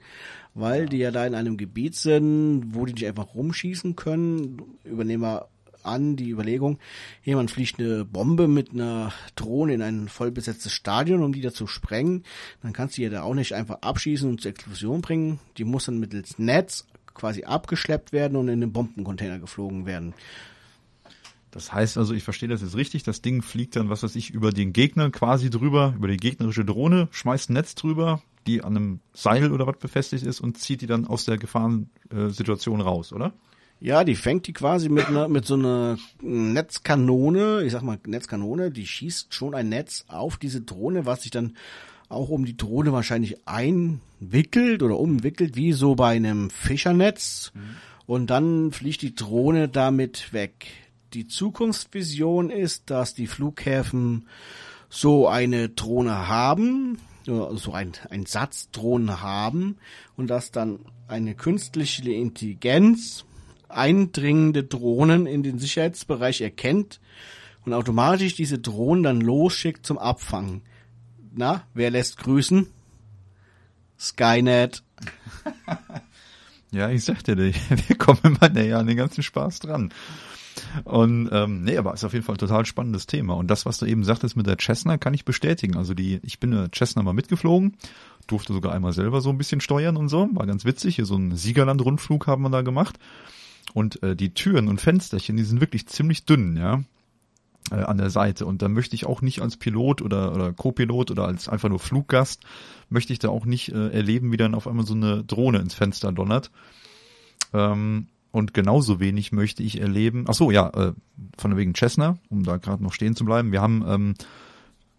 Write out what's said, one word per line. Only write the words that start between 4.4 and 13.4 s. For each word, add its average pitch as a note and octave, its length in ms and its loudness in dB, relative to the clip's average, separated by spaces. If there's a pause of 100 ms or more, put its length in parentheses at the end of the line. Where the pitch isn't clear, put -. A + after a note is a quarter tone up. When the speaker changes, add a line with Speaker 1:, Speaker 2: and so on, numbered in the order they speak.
Speaker 1:
Übernehmen A2+ 380 -2
wir A2 260 -4 (340)
an C#3 320 -2
die B2 160 -6
Überlegung, A#2+ 480 -2 (460)
jemand C3+ 260 0
fliegt B2 300 -4
eine A2+ 240 -2
Bombe B2 420 2
mit C#3+ 260 2
einer A#2 400 -4 (220)
Drohne B2+ 400 -2
in A2 80 -2
ein G#2+ 260 -6
vollbesetztes A#2 640 -8
Stadion, D3+ 520 0
um C#3 80 0
die C3+ 80 -6
da B2 120 -4
zu G#2+ 140 -8
sprengen. D#3+ 560 -4 (400)
Dann A2+ 100 -8
kannst C3+ 240 -8
du C3 40 -6
die A#2+ 40 -2
ja A2 60 -4
da G2+ 120 -6
auch A2 120 -4
nicht B2+ 200 -2